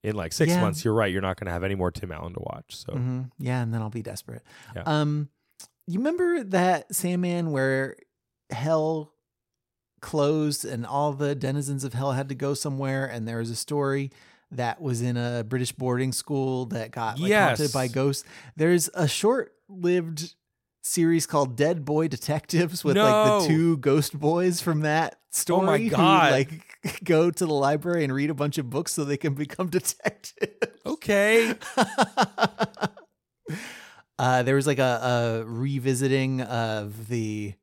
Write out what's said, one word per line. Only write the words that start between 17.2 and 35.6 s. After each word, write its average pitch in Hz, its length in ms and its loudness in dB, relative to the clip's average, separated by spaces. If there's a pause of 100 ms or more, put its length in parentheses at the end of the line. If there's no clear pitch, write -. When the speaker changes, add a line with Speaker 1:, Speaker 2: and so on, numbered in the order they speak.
Speaker 2:
haunted 185 340 4
Speaker 1:
Yes. 139 80 -2
Speaker 2:
by 131 140 0
ghosts? 135 360 0 (320)
There's 165 380 2
a 175 140 2
short-lived 175 1300 -2 (480)
series 165 420 4
called 135 320 0
Dead 151 260 2
Boy 151 240 0
Detectives 156 800 -2
with, - 100 4
like, 214 300 6
the 214 140 6
Speaker 1:
No. 170 80 2
Speaker 2:
two 165 300 4
ghost 147 400 2
boys 170 440 2
from 156 200 0
that 156 340 0 (340)
Speaker 1:
Oh 175 120 4
my 185 160 4
Speaker 2:
story 226 60 0
who, 233 60 0
Speaker 1:
God. 170 420 6
Speaker 2:
like, 139 320 0 (200)
<laughs> - 200 -8
go 170 260 4
to 170 160 -2
the 156 80 0
library 151 520 2
and 131 80 -2
read 139 160 0
a 160 40 -2
bunch 143 240 -2
of 131 120 -4
books 139 240 -4
so 160 100 -2
they 143 140 0
can 143 160 -2
become 147 340 -4
<laughs> - 20 -6
detectives. - 840 -4 (300)
Speaker 1:
Okay. 220 680 2 (220)
Speaker 2:
<laughs> 240 520 2 (1900)
Uh, 127 220 4
there 131 140 4
was, 139 100 2
like, 143 140 2
a, 120 640 2
a - 20 -8
revisiting 131 960 0